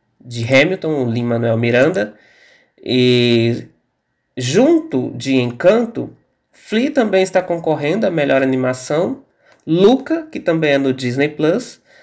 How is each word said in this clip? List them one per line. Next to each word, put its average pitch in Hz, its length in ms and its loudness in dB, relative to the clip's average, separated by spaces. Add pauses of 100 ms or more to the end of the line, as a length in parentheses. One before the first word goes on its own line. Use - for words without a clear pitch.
(200)
de 120 240 -10
Hamilton, 151 600 2
o 117 80 -2
Lin-Manuel 117 460 0
Miranda, 131 560 0 (680)
e 120 840 2 (720)
junto 156 800 0
de 135 180 -2
Encanto, 131 800 0 (380)
Flea 240 380 -4
também 196 320 2
está 185 180 0
concorrendo 170 680 -2
à - 20 0
melhor 139 320 0
animação, 135 800 -2 (460)
Luca, 262 640 2
que - 80 -10
também 160 340 0
é 139 40 4
no 135 160 0
Disney 131 340 -4
Plus, 156 540 -4 (220)